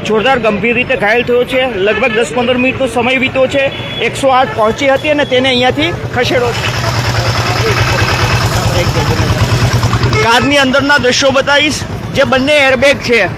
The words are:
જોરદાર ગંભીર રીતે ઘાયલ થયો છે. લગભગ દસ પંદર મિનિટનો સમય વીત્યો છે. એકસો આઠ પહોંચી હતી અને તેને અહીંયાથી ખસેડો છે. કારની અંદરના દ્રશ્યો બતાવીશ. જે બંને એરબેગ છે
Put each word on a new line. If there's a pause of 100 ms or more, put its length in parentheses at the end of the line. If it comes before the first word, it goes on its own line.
જોરદાર
ગંભીર
રીતે
ઘાયલ
થયો
છે.
લગભગ
દસ
પંદર
મિનિટનો
સમય
વીત્યો
છે. (280)
એકસો
આઠ
પહોંચી
હતી
અને
તેને
અહીંયાથી (220)
ખસેડો
છે. (3500)
કારની
અંદરના
દ્રશ્યો
બતાવીશ. (360)
જે
બંને
એરબેગ
છે